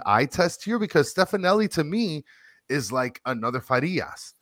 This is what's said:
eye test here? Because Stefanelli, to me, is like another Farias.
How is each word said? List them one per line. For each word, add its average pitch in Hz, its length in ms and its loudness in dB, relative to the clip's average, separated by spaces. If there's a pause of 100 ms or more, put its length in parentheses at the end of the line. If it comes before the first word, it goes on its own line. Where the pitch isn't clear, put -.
eye 110 200 4
test - 380 -2
here? 226 160 -2
Because 160 340 2
Stefanelli, 190 580 2
to 165 120 0
me, 160 400 -2 (440)
is 131 240 -2
like 127 360 -2
another 120 340 -2
Farias. 131 800 -2